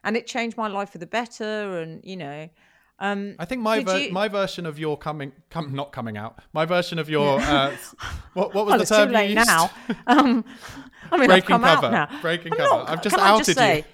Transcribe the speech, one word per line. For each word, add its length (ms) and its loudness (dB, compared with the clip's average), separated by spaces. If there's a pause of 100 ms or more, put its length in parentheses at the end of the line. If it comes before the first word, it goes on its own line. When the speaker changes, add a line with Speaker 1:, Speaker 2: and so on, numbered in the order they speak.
Speaker 1:
And 140 -4
it 80 -6
changed 320 -8
my 100 -6
life 220 -6
for 80 -20
the 80 -12
better. 760 -8
And, 220 -14
you 140 -14
know, 320 -14 (480)
um, 400 -6
Speaker 2:
I 80 -10
think 160 -8
my 160 0
Speaker 1:
did 100 -2
Speaker 2:
ver-, 120 0
Speaker 1:
you 120 -4
Speaker 2:
my 160 -2
version 380 -4
of 140 -10
your 180 -4
coming, 360 -10 (180)
come, 240 -8
not 160 -8
coming 260 -10
out, 220 -12 (120)
my 140 0
version 320 -2
of 140 -6
your, 280 2
Speaker 1:
Yeah. 360 0 (260)
Speaker 2:
uh, 60 -12 (140)
Speaker 1:
<laughs> 120 -20
Speaker 2:
what, 220 -2
what 100 2
was 60 2
Speaker 1:
Well, 80 6
Speaker 2:
the 40 2
Speaker 1:
it's 60 -2
Speaker 2:
term 200 6
Speaker 1:
too 40 -2
late 160 2
Speaker 2:
you 60 0
used? 120 4
Speaker 1:
now. 220 4 (380)
Um, 360 4 (680)
I 60 2
mean, 100 4
Speaker 2:
Breaking 40 8
Speaker 1:
I've 140 8
come 160 2
Speaker 2:
cover. 340 4
Speaker 1:
out 160 0
now. 100 -14
Speaker 2:
Breaking 320 -4
Speaker 1:
I'm 40 -2
Speaker 2:
cover. 220 2
Speaker 1:
not, 100 -8
Speaker 2:
I've 140 -6
just 120 0
Speaker 1:
can 80 2
I 60 6
Speaker 2:
outed 160 4
Speaker 1:
just 140 2
say 180 4 (160)